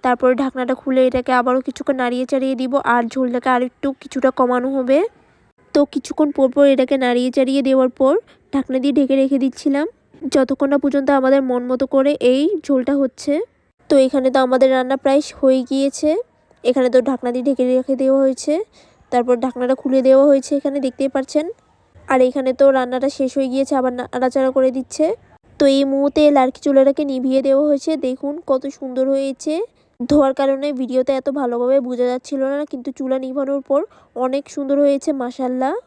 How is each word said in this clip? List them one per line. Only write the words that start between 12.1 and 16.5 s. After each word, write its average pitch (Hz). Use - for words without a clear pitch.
এই 277
ঝোলটা 269
হচ্ছে। 277
তো -
এখানে 262
তো 269
আমাদের 262
রান্না 262
প্রায় 277
হয়ে 262
গিয়েছে, 277